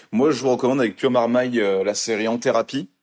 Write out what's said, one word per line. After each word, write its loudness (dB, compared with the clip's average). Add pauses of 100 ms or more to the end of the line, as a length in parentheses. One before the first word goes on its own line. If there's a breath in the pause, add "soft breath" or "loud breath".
(120 loud breath)
Moi, 4
je -4
vous 0
recommande 0
avec 0
Pio 0
Marmaille, 0
euh, 0
la -2
série -4
En -2
Thérapie. -2 (120)